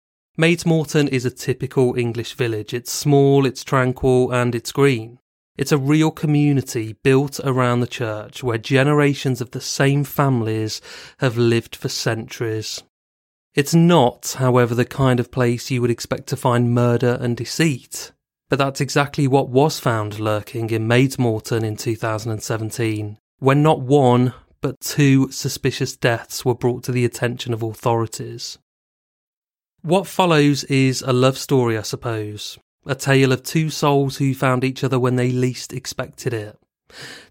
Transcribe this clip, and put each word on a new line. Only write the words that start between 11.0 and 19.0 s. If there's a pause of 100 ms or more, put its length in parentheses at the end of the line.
have
lived
for
centuries. (720)
It's
not,
however,
the
kind
of
place
you
would
expect
to
find
murder
and
deceit. (360)
But
that's
exactly